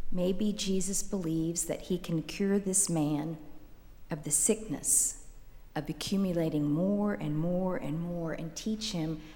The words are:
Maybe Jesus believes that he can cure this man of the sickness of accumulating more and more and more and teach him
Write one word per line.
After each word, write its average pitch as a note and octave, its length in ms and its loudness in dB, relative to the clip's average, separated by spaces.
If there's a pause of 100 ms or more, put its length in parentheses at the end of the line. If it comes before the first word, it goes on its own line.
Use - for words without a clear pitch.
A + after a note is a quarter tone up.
Maybe F#3+ 440 4
Jesus F#3+ 500 2
believes E3 640 0
that - 180 -2
he F3+ 140 2
can E3 240 -2
cure G3 360 2
this F#3+ 320 2
man D#3 480 0 (720)
of D3+ 140 -4
the D3+ 80 -6
sickness - 920 2 (500)
of D3+ 140 -4
accumulating D#3+ 840 0
more G3+ 440 2
and D3+ 220 -2
more F3+ 380 2
and D3+ 240 -2
more E3+ 320 -4
and D#3+ 240 -6
teach G#3+ 380 -4
him D#3+ 260 -2 (160)